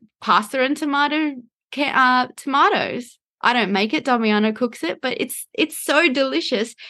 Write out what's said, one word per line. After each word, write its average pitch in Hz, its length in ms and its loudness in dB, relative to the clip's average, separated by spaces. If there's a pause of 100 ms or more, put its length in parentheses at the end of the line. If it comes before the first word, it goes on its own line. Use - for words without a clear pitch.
(220)
pasta 220 420 2
and 285 140 0
tomato, 294 580 -2 (360)
ca-, 277 200 -2
uh, 254 440 2
tomatoes. 269 800 0 (240)
I 240 120 2
don't 214 180 0
make 202 220 0
it, 311 120 -2
Damiano 220 460 2
cooks 240 320 -4
it, - 180 -4
but 254 180 -4
it's, - 340 -8
it's - 240 -2
so 311 340 2
delicious. 262 640 -2 (140)